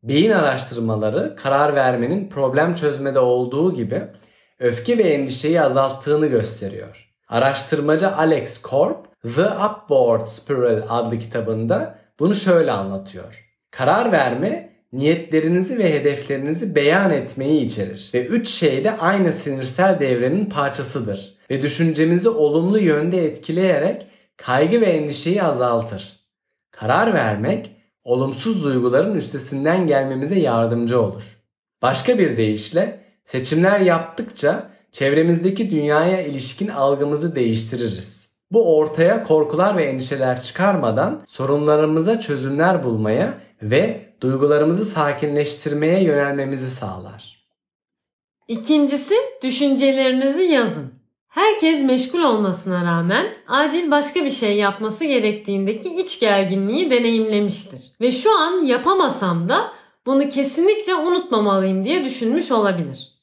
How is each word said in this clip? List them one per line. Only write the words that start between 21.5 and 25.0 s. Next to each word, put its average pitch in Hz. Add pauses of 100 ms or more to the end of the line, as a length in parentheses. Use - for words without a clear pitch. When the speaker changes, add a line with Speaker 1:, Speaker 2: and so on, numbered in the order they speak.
Speaker 1:
ve 135
düşüncemizi 165
olumlu 170
yönde 170
etkileyerek 165 (300)
kaygı 156
ve 220
endişeyi 165